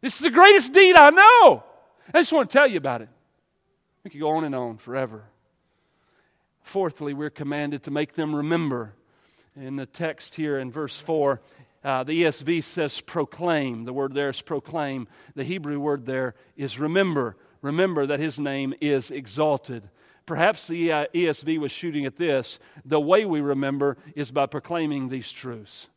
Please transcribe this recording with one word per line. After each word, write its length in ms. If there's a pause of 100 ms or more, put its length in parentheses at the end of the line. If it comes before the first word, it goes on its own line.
This 160
is 60
the 80
greatest 420
deed 240
I 140
know. 520 (500)
I 60
just 140
want 180
to 80
tell 80
you 120
about 240
it. 80 (920)
We 80
could 80
go 120
on 120
and 140
on 220
forever. 480 (1400)
Fourthly, 520
we're 160
commanded 540
to 60
make 220
them 240
remember. 560 (640)
In 200
the 100
text 500
here 220
in 120
verse 300
four, 400 (420)
uh, 220
the 80
E 140
S 140
V 200
says 400
proclaim. 840
The 80
word 180
there 160
is 140
proclaim. 680 (260)
The 80
Hebrew 380
word 240
there 300 (220)
is 220
remember. 580 (260)
Remember 440
that 140
his 180
name 400
is 320
exalted. 760 (380)
Perhaps 420
the, 240
uh, 220
E 120
S 140
V 180
was 140
shooting 320
at 120
this. 420 (260)
The 160
way 240
we 160
remember 560 (180)
is 160
by 160
proclaiming 600
these 240
truths. 640